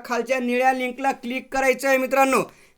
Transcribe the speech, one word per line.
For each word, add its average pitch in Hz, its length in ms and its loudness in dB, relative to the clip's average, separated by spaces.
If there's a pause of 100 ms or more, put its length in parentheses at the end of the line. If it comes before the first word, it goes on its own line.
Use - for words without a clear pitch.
खालच्या 240 340 -4
निळ्या 247 340 2
लिंकला 254 380 -2
क्लिक 254 420 -8
करायचं 262 340 0
आहे 269 100 4
मित्रांनो. 269 440 2 (360)